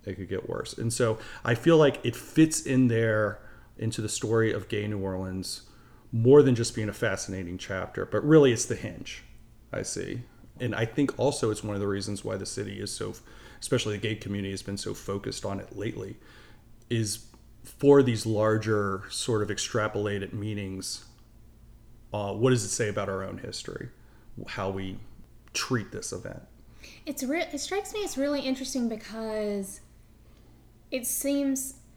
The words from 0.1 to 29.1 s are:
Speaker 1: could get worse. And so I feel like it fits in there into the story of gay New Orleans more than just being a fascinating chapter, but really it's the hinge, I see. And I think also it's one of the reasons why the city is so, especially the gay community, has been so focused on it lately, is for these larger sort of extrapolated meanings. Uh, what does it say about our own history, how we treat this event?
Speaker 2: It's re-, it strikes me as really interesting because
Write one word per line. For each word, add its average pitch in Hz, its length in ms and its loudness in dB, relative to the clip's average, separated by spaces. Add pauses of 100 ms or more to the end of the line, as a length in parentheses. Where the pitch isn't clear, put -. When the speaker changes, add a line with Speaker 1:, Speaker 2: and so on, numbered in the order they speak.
Speaker 1:
could 92 120 -10
get 95 200 -6
worse. - 280 -6
And 117 160 -2
so 113 260 2 (260)
I 120 100 4
feel 160 220 6
like 147 280 6
it 120 120 -2
fits - 460 4
in 131 260 4
there 110 500 2 (400)
into 113 220 -2
the 107 80 -4
story 113 440 2
of 98 160 -4
gay 104 200 -2
New 104 100 -2
Orleans 92 640 -4 (500)
more 127 300 10
than 131 120 6
just 113 200 0
being 110 140 -4
a 101 40 -6
fascinating 95 680 -4
chapter, 92 480 -6
but - 180 -2
really 147 280 10
it's - 140 0
the - 100 -2
hinge, - 480 -12 (480)
I 101 100 -4
see. - 400 -6 (380)
And 120 140 -2
I 104 100 0
think 135 340 0
also 127 320 2
it's 107 140 -4
one 104 100 -4
of 101 60 -2
the 101 80 0
reasons 101 360 -4
why 104 120 -4
the 95 100 -8
city 101 340 -8
is 101 120 -6
so, 101 220 -6 (460)
especially 110 360 0
the 104 120 -4
gay 110 60 0
community, 101 380 -4
has 95 100 -8
been 98 140 -6
so 101 180 -6
focused 101 500 -6
on 98 140 -4
it - 180 -12
lately, 104 400 -8 (720)
is 110 380 -2 (380)
for 143 380 8
these 117 240 2
larger 107 840 2
sort 110 320 0
of 98 60 -2
extrapolated 104 840 -2
meanings. 101 720 -6 (1080)
Uh, 101 200 -4
what 113 180 4
does 123 120 4
it 107 60 -4
say 110 200 0
about 101 200 -2
our 95 160 -4
own 95 140 -8
history, - 500 -10 (580)
how 98 240 -4
we 95 260 -6 (560)
treat - 380 -2
this - 220 -8
event? - 300 -10 (640)
Speaker 2:
It's 285 180 -6
re-, 302 180 0
it - 160 -6
strikes 381 340 -4
me 415 120 -4
as - 120 -6
really 285 240 0
interesting 262 480 -2
because 214 920 -4 (1120)